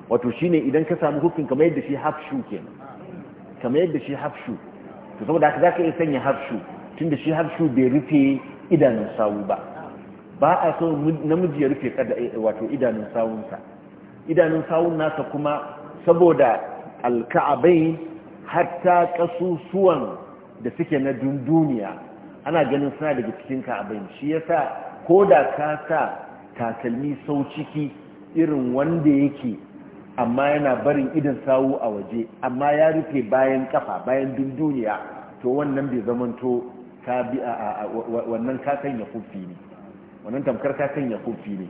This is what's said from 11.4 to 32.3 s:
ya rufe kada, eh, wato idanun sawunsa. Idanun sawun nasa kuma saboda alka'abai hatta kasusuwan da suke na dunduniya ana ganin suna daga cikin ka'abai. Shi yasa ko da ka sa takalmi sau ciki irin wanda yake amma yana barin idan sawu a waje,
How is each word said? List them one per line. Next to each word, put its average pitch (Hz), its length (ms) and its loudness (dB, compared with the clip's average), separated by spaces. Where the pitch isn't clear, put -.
ya 135 60 4
rufe 135 200 -2
kada, 117 240 -2
eh, 117 180 -4
wato 113 360 -2
idanun 110 420 0
sawunsa. 110 480 -4
Idanun 160 440 4
sawun 165 300 2
nasa 156 280 0
kuma 147 560 -4
saboda 165 580 6
alka'abai 147 960 4
hatta 175 680 2
kasusuwan 170 1080 0
da 120 140 -6
suke 160 240 -2
na 135 180 0
dunduniya 131 760 0
ana 156 240 2
ganin 143 280 0
suna 151 200 -2
daga 120 200 -2
cikin 135 300 -8
ka'abai. 104 360 -6
Shi 147 180 -6
yasa 160 280 0
ko 190 240 8
da 165 280 6
ka 151 280 -2
sa 160 200 0
takalmi 120 680 -4
sau 143 280 -2
ciki 147 420 -6
irin 147 420 2
wanda 151 360 4
yake 139 460 2
amma 127 360 2
yana 147 260 2
barin 135 360 2
idan 143 300 0
sawu 135 360 4
a 117 120 -2
waje, 107 380 -6